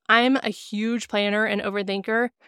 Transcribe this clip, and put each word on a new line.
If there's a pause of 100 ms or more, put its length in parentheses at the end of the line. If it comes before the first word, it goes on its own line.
I'm
a
huge
planner
and
overthinker, (180)